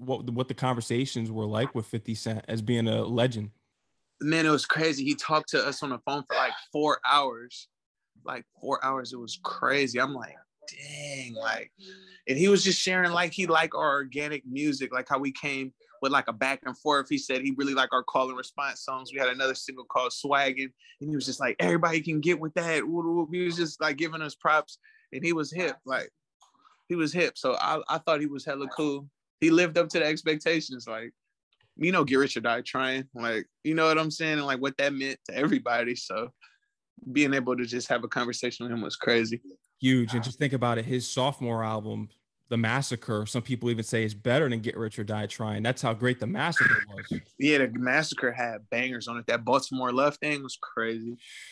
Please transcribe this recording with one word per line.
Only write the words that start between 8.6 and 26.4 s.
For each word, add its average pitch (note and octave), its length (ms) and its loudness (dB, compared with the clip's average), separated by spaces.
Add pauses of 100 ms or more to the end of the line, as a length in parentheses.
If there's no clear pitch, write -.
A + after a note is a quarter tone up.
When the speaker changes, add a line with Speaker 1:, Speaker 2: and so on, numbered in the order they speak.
Speaker 2:
hours. C3 300 -2
It B2+ 80 -10
was A#2 220 -10
crazy. B2+ 580 0
I'm C#3 140 0
like, G#2+ 200 -12 (340)
"Dang," C#3+ 680 -10
like, A2 360 -4 (580)
and C3 100 2
he F#3 100 8
was G3 160 8
just F#3+ 160 4
sharing, F#3 320 2
like, E3+ 200 2
he F#3 140 -2
liked E3 280 4
our D3+ 200 2
organic C#3 520 -4
music, C3+ 460 -2
like, B2+ 160 -4
how C#3 100 2
we C#3 140 -2
came C3+ 400 -6 (300)
with, C3+ 100 2
like, C3+ 160 2
a A#2 40 -2
back C3 340 -2
and B2+ 120 -8
forth. C#3+ 300 2
He C#3+ 100 0
said C3 240 -2
he C3+ 140 -2
really C#3 180 0
liked C3 180 2
our B2+ 100 2
call C3 260 0
and B2+ 80 -10
response B2+ 480 -8
songs. C3 280 -8
We C3+ 60 -8
had C3 100 4
another C3 260 0
single C3 300 -12
called B2 280 -2
Swaggin', C3+ 600 0 (280)
and D3 100 -6
he D#3 60 -2
was C3 100 -2
just C3 140 -4
like, B2 180 0
"Everybody E3+ 420 2
can D#3 200 -2
get E3 200 2
with D#3 140 -8
that." E3 320 0
Whoop, E3+ 200 -2
whoop. E3 260 0
He F3+ 120 -2
was E3+ 120 -2
just, E3 240 -4
like, D#3 160 0
giving D#3+ 260 -4
us D3 120 -6
props, D#3 440 2 (340)
and C3 120 -8
he E3+ 80 2
was D3+ 200 -2
hip, E3+ 320 -2
like, B2+ 260 -2 (760)